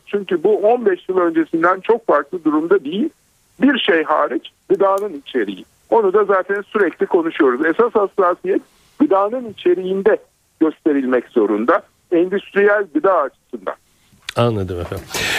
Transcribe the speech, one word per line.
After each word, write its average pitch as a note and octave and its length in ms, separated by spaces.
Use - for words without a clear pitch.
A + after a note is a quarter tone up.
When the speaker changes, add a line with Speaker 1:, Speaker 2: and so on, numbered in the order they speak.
Speaker 1:
Çünkü F#3+ 360
bu G3+ 160
on A3+ 280
beş F3+ 220
yıl F#3 100
öncesinden E3+ 640
çok A3 260
farklı D#3 380
durumda D#3 400
değil. G3 240
Bir C4 180
şey E3 260
hariç D3+ 460
gıdanın G3 580
içeriği. G2 380
Onu G#3 220
da G#3 120
zaten G3+ 380
sürekli F#3+ 340
konuşuyoruz. D#3 600
Esas G#3+ 280
hassasiyet F#3+ 680
gıdanın G#3+ 500
içeriğinde F#3 680
gösterilmek C#3 680
zorunda. A2 540
Endüstriyel G3 720
gıda F3+ 220
açısından. - 580
Speaker 2:
Anladım G2+ 440
efendim. F#2 260